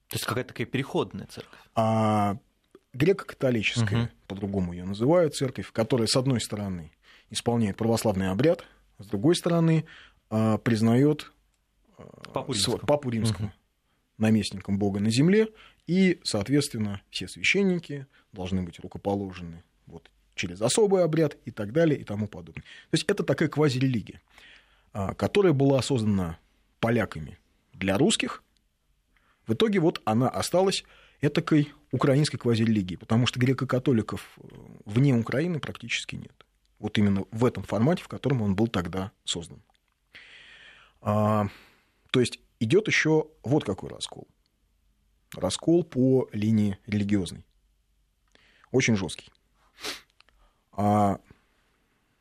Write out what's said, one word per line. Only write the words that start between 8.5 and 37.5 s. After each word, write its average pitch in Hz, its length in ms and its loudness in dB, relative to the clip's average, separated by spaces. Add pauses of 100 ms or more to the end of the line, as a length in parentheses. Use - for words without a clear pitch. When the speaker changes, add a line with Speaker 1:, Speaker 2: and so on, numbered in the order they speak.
Speaker 2:
с 104 80 -20
другой 147 280 2
стороны, 165 500 2 (440)
а, 110 300 2
признаёт, 117 760 2 (640)
а, - 60 -20 (280)
Speaker 1:
Папу 135 200 -4
Speaker 2:
св-, 110 200 0
Speaker 1:
Римского. - 140 -4
Speaker 2:
Папу 143 240 2
Римского 107 360 -2
Speaker 1:
Мгм. 98 80 -10 (640)
Speaker 2:
наместником 101 600 0
Бога 101 220 0
на 110 100 2
земле, 185 380 4 (400)
и, 185 360 2
соответственно, 107 760 -2 (100)
все - 160 -10
священники 170 800 -2 (260)
должны 92 300 -4
быть 85 160 -10
рукоположены 90 840 -8 (220)
вот - 240 -20 (260)
через 90 260 -6
особый 190 420 4
обряд 156 400 0
и 117 60 -12
так 104 220 -10
далее 151 260 2
и 113 60 -12
тому 104 220 -6
подобное. 82 360 -14
То - 320 -14
есть 160 100 0
это 196 200 -2
такая 147 240 0
квазирелигия, 131 760 -2 (720)
а, 98 200 -6
которая 180 400 4
была 139 300 4
создана 104 560 0 (400)
поляками 107 600 -2 (360)
для 95 240 0
русских. 165 440 0 (1040)
В 113 60 -2
итоге 202 280 2
вот 165 260 0
она 113 240 2
осталась 185 540 0 (360)
этакой 156 540 2 (180)
украинской 139 460 2
квазирелигией, 110 580 0
потому 120 300 0
что - 120 -8
греко-католиков, 127 1000 -2
э, - 100 -20 (380)
вне 123 280 4
Украины 143 460 -2
практически - 560 -10
нет. - 300 -18 (320)
Вот - 180 -6
именно 98 340 2
в 113 140 -2
этом 113 200 0